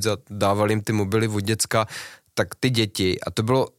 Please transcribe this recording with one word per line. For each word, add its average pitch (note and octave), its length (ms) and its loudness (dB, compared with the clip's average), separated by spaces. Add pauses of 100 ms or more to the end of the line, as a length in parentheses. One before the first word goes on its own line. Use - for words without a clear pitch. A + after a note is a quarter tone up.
(120)
a G2+ 60 -2 (120)
dával G#2 400 2
jim G#2+ 120 2
ty A2 120 -2
mobily G#2+ 340 2
od G#2+ 120 -2
děcka, A2 480 0 (460)
tak F#2 260 -2
ty C3 100 2
děti, G#2+ 580 0
a - 40 -8
to A2 120 -2
bylo B2+ 240 2 (120)